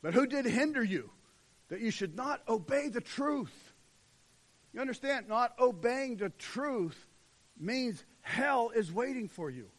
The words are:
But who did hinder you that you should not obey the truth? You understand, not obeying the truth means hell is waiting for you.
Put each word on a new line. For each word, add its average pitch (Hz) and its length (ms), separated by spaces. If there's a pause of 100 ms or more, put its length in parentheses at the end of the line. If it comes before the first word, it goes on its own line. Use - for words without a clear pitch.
But 165 100
who 262 140
did 269 180
hinder 254 380
you 170 260 (600)
that 185 100
you 226 100
should 175 260
not 269 320
obey 254 420
the 233 120
truth? 277 720 (1000)
You 220 80
understand, 262 480
not 233 280
obeying 247 600
the 196 120
truth 240 800 (500)
means 233 460 (180)
hell 254 540
is 196 160
waiting 240 380
for 160 200
you. 120 300